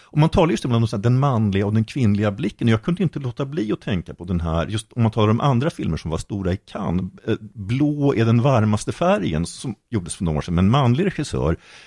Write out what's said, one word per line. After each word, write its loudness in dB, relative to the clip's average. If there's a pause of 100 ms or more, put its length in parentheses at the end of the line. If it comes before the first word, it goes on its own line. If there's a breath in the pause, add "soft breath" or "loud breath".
Och -4
man 4
talar 2
just -2
ibland 2
om 0
så -4
här, -4
den 2
manliga 2
och 0
den 2
kvinnliga 2
blicken. -2
Jag 2
kunde -2
inte -2
låta -6
bli -4
att -4
tänka -4
på -14
den -2
här, -2
just -8
om -2
man 2
talar 2
om 2
andra 2
filmer -4
som -8
var -2
stora -4
i 0
Cannes, -6 (220)
eh, 0 (200)
Blå 0
är 2
den 4
varmaste 2
färgen, 0
som -10 (160)
gjordes -4
för -6
några 0
år -2
sedan -4
med 4
en 4
manlig 2
regissör, -2 (300 loud breath)